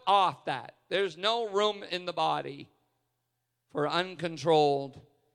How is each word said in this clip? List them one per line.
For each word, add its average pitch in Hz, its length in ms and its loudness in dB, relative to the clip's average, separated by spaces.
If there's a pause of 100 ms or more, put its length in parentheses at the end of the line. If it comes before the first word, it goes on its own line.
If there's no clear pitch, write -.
off 185 380 4
that." 135 300 -8 (160)
There's 185 260 0
no 220 320 -2
room 202 420 0
in 180 140 -6
the 175 80 -6
body 147 560 -2 (1040)
for 147 160 0
uncontrolled 151 1120 0 (340)